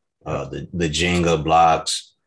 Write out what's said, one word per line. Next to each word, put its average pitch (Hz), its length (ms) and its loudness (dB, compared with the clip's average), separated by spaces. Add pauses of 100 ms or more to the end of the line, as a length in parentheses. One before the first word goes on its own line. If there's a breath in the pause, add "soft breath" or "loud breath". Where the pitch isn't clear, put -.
(260)
uh, 73 200 -8
the, 71 260 -12
the 85 160 -2
Jenga 85 540 0
blocks. 80 720 2 (120)